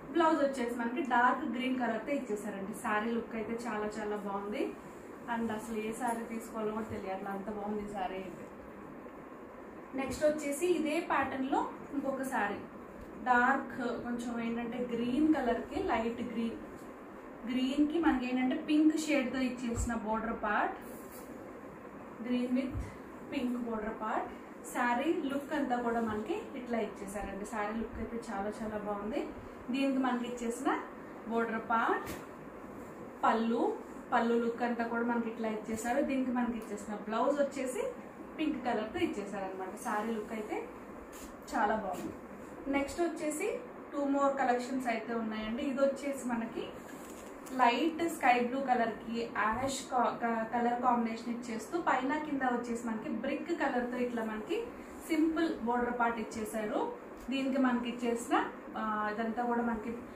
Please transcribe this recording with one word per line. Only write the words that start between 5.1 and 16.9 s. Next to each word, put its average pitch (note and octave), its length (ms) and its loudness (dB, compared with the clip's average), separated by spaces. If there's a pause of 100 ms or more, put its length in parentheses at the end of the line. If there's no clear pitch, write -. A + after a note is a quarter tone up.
And A3+ 160 0
అసలు G#3+ 260 -4
ఏ G#3+ 140 -2
శారీ A#3 440 -2
తీసుకోవాలో A3 360 -4
కూడా G#3+ 140 -4
తెలియట్లా, G3 460 -6
అంత F#3+ 180 -4
బాగుంది G#3 400 -4
ఈ G#3 40 -8
శారీ F#3 220 -2
అయితే. F#3 320 -8 (1500)
నెక్స్ట్ C4+ 300 2
వచ్చేసి D4+ 400 4
ఇదే D#4+ 340 4
ప్యాటర్న్లో C4+ 680 2 (240)
ఇంకొక C4+ 300 0
శారీ, A3 320 0 (680)
డార్క్ B3 800 4
కొంచెం A#3 380 -2
ఏంటంటే A#3 360 -2 (140)
గ్రీన్ B3 440 4
కలర్కి B3+ 480 0
లైట్ A#3 380 2
గ్రీన్, A3+ 360 -2 (920)